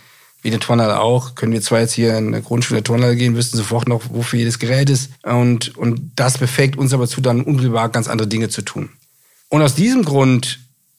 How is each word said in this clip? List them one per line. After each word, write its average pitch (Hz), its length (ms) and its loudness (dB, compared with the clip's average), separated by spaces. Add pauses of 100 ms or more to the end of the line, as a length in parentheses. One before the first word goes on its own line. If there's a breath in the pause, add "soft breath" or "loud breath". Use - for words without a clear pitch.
(400 loud breath)
Wie 113 80 -6
eine 110 120 -2
Turnhalle 110 400 2
auch. 123 340 0
Können 117 180 -2
wir 113 80 -2
zwar 113 200 0
jetzt 113 120 0
hier 113 240 0
in 110 120 -2
eine 110 120 -2
Grundschule, 117 380 -2
eine 107 60 -2
Turnhalle 120 320 2
gehen, 120 180 0
wüssten 120 220 -2
sofort 113 320 -2
noch, 117 220 -2
wofür 117 280 -2
jedes 117 220 -2
Gerät 131 280 2
ist 131 220 0 (140 loud breath)
und, 120 520 0
und 117 380 -4
das 131 240 0
befähigt 135 380 0
uns 131 180 0
aber 123 140 0
zu, - 120 -6
dann 123 220 2
unmittelbar 123 460 0
ganz 113 180 -2
andere 110 220 -2
Dinge 110 200 -2
zu 107 140 -8
tun. - 260 -10 (600 soft breath)
Und 151 140 4
aus 143 120 4
diesem 226 300 2
Grund, 135 560 2 (380)